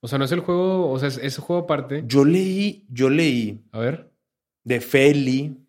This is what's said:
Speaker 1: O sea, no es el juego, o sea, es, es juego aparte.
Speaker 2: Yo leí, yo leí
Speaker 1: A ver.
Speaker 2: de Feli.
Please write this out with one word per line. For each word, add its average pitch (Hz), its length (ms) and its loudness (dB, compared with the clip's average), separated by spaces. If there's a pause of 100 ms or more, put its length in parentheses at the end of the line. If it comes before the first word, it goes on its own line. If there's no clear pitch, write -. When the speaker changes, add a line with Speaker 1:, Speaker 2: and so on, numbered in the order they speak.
Speaker 1:
O 120 60 -14
sea, 135 120 -4
no 135 80 0
es 131 60 -2
el 175 80 0
juego, 180 500 0
o 131 80 -2
sea, 139 100 -2
es, 131 100 -6
es 131 200 -6
juego 175 240 -4
aparte. 143 440 -4
Speaker 2:
Yo 139 180 4
leí, 190 640 0
yo 127 220 0
leí 123 640 0
Speaker 1:
A 110 80 -8
ver. 131 300 -6 (540)
Speaker 2:
de 120 160 -2
Feli. 139 760 2 (120)